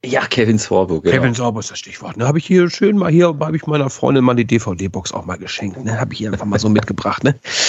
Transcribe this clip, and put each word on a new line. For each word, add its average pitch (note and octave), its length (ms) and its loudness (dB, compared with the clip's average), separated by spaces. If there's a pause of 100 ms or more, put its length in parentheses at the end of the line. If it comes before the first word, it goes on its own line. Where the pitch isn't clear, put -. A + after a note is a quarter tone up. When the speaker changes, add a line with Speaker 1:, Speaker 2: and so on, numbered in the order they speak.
Speaker 1:
Ja, C3 180 0
Kevin A2 340 2
Sorbo, F#2 440 2
genau. E2+ 160 2
Speaker 2:
Kevin B2 180 2
Sorbo A2+ 240 -2
ist G2 120 -10
das - 80 -14
Stichwort. - 380 -14
Ne, A2+ 100 -2
hab C#3+ 100 2
ich E3+ 100 -2
hier F3+ 240 4
schön G3+ 260 2
mal, F3+ 140 2
hier E3+ 180 6 (100)
hab D#3 160 -2
ich D#3 120 -4
meiner D3 240 0
Freundin C3 340 2
mal B2 100 4
die A#2+ 120 2
D-V-D-Box G2 680 -2
auch F2 140 -8
mal F2+ 100 -6
geschenkt. F#2+ 480 -10
Ne, A2+ 160 -2
hab A#2 120 -4
ich - 100 -10
ihr G#2+ 100 -4
einfach G2 140 -6
mal G#2 140 -2
so G#2+ 80 0
<laughs> - 20 4
mitgebracht. - 540 -2
Ne? C3+ 100 4 (340)